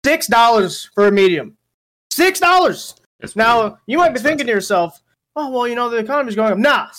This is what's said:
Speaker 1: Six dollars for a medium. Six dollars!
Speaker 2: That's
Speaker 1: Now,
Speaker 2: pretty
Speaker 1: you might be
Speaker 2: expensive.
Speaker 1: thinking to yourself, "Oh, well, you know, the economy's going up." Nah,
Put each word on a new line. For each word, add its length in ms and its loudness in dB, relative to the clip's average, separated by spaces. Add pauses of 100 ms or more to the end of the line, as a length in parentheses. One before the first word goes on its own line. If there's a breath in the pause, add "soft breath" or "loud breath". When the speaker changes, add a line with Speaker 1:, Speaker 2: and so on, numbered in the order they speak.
Speaker 1:
Six 220 0
dollars 680 2
for 120 4
a 40 4
medium. 460 0 (540)
Six 280 0
dollars! 560 0 (240)
Speaker 2:
That's 160 -14
Speaker 1:
Now, 340 2
Speaker 2:
pretty 180 -16
Speaker 1:
you 120 -2
might 80 4
be 60 2
Speaker 2:
expensive. 160 -2
Speaker 1:
thinking 180 -4
to 60 -2
yourself, 500 -2 (320)
"Oh, 160 -8
well, 160 -2
you 80 -6
know, 120 -2
the 100 -4
economy's 380 -4
going 180 0
up." 40 -2
Nah, 300 0 (120)